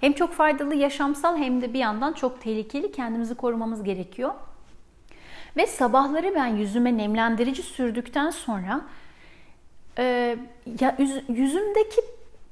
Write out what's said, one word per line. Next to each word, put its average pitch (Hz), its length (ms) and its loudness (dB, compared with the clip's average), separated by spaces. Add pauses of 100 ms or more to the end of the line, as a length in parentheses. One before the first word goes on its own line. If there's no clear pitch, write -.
hem 285 120 6
çok 339 200 2
faydalı, 294 420 2
yaşamsal 285 640 2
hem 254 260 2
de 240 120 -4
bir 262 40 0
yandan 240 340 0
çok 254 280 -2
tehlikeli. 220 520 -4
Kendimizi 233 420 -4
korumamız 226 500 -2
gerekiyor. 196 500 -4 (1200)
Ve 330 100 6
sabahları 285 680 2
ben 269 120 2
yüzüme 226 500 2
nemlendirici 226 680 0
sürdükten 247 680 -2
sonra, 214 500 -4 (1200)
e, 247 380 2 (440)
ya 262 180 2
yüz-, 269 300 0
yüzümdeki, 403 720 2 (520)